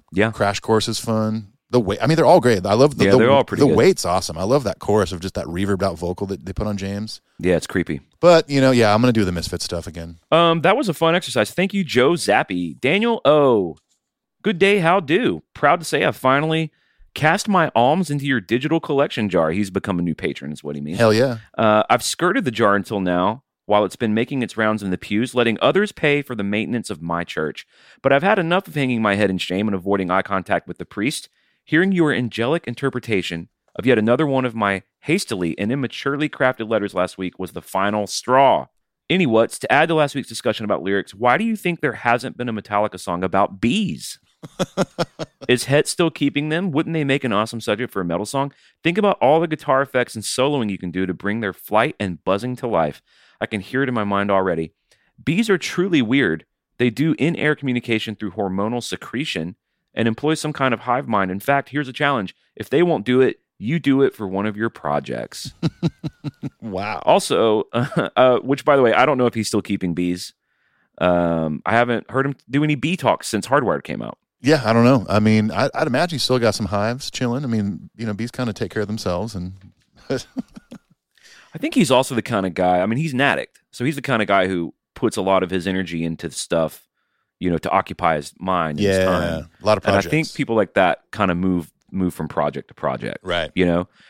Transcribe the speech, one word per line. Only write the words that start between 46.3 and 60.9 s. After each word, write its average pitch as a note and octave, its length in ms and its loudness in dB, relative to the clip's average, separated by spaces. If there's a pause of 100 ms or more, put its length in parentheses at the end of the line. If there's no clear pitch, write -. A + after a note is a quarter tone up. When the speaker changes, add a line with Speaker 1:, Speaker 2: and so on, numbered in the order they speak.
Speaker 1:
them? E3+ 220 -2
Wouldn't D#3+ 220 -2
they D#3 100 -2
make C#3 200 0
an A#2 100 -2
awesome A2 280 -2
subject A2+ 320 -4
for G2 80 -4
a F2+ 40 -2
metal F2 200 -2
song? C#3 260 -4 (320)
Think E3+ 140 0
about G3+ 240 2
all D3 180 6
the E3+ 80 0
guitar D3 340 0
effects B2+ 340 -2
and G#2+ 80 -8
soloing C3 480 0
you F#2 60 -4
can F2+ 140 -8
do F#2 140 0
to F#2 80 -2
bring G2+ 260 -4
their G2+ 140 -4
flight A2 460 0
and F#2 240 -6
buzzing G#2+ 340 -2
to B2+ 100 -6
life. D#2+ 340 0 (380)
I G#2+ 60 -4
can G#2 160 -4
hear C3 220 -2
it C3 60 -2
in B2 60 -2
my A2 80 0
mind G2+ 280 0
already. F2+ 420 0 (500)
Bees A3 260 0
are F#3+ 80 4
truly F3 440 0
weird. G#2+ 440 0 (320)
They B2 120 2
do D3+ 280 0
in-air D3+ 380 0
communication A#2 600 -4
through G2+ 160 -8
hormonal G#2 520 -4
secretion G2 720 -8 (380)
and A2+ 140 0
employ C#3 260 0
some D3+ 200 -4
kind C3 200 0
of A2 80 -4
hive C3 260 -2